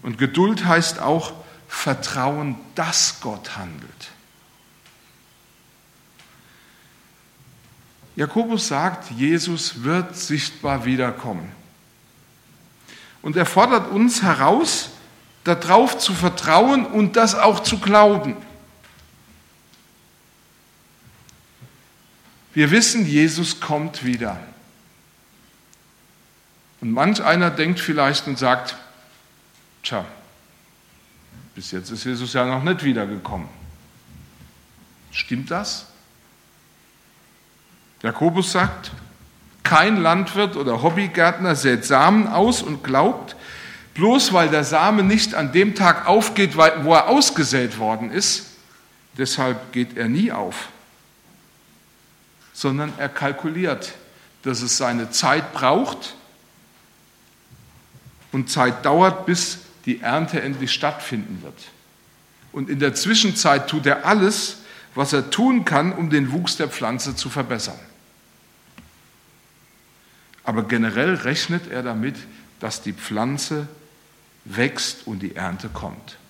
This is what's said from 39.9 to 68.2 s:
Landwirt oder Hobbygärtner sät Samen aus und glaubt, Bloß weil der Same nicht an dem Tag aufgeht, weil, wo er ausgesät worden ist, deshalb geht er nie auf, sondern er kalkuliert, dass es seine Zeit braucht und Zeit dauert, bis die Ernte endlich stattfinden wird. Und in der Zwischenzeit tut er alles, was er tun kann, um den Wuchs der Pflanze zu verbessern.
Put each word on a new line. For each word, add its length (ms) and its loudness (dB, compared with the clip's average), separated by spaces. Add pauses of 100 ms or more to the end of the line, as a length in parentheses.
Landwirt 600 0
oder 260 -2
Hobbygärtner 720 2
sät 300 2
Samen 420 6
aus 340 2
und 220 -8
glaubt, 500 0 (600)
Bloß 380 4
weil 160 4
der 160 2
Same 400 2
nicht 300 2
an 180 -4
dem 220 4
Tag 320 4
aufgeht, 500 2
weil, 280 6
wo 100 6
er 140 6
ausgesät 680 2
worden 320 -4
ist, 360 -4 (680)
deshalb 560 -4
geht 240 -4
er 120 -2
nie 240 0
auf, 360 -8 (1800)
sondern 460 -4
er 100 -6
kalkuliert, 840 -6 (480)
dass 200 -4
es 140 -2
seine 340 -2
Zeit 420 0
braucht 640 -2 (2250)
und 180 -4
Zeit 340 0
dauert, 420 2
bis 340 -2 (260)
die 140 -4
Ernte 420 -2
endlich 300 -6
stattfinden 680 -6
wird. 260 -20 (840)
Und 180 -8
in 120 -4
der 140 2
Zwischenzeit 760 2
tut 180 -2
er 200 2
alles, 520 2 (380)
was 160 0
er 180 0
tun 340 2
kann, 280 2
um 180 -4
den 220 2
Wuchs 240 -4
der 120 -4
Pflanze 460 -6
zu 160 -8
verbessern. 480 -6 (2750)